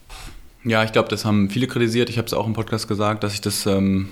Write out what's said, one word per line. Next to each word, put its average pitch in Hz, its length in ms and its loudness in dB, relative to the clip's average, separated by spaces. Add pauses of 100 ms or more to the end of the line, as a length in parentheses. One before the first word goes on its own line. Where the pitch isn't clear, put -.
(640)
Ja, 110 200 4
ich 110 80 -2
glaub, 110 180 4
das 104 140 -4
haben 104 260 4
viele 123 180 0
kritisiert. 120 420 2
Ich 104 80 -6
hab's 110 160 -2
auch 107 140 0
im 113 60 0
Podcast 110 340 -4
gesagt, 107 360 -2
dass 101 100 -2
ich - 80 -8
das, - 260 -2
ähm, 98 440 2